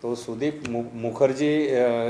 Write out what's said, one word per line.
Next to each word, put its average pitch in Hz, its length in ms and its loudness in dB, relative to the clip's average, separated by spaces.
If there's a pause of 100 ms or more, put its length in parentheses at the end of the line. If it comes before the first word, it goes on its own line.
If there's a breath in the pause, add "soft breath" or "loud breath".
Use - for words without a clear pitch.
तो 120 140 -4
सुदीप 127 520 -6
मु-, 117 260 -4
मुखर्जी, 139 720 2
अ, 135 40 0 (380)